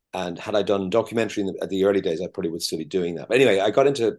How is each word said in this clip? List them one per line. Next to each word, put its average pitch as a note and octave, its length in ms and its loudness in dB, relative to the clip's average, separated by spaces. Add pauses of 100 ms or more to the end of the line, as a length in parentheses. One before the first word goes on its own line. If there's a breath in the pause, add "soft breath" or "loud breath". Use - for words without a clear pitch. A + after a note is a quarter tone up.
(160)
And F2+ 240 -6
had G#2+ 160 -6
I G#2 80 4
done G2 260 0
documentary A2 540 0
in F#2+ 60 -2
the, F2 120 -8
at F#2+ 80 -6
the F#2+ 160 2
early G2 160 4
days, E2+ 220 -2
I F2 100 -6
probably F2+ 180 -4
would E2 120 -8
still - 160 -6
be D#2 80 -8
doing F2 300 -2
that. D2 120 -12
But G#2 60 0
anyway, A#2+ 260 6
I G#2 100 2
got C#3 160 4
into A#2 320 0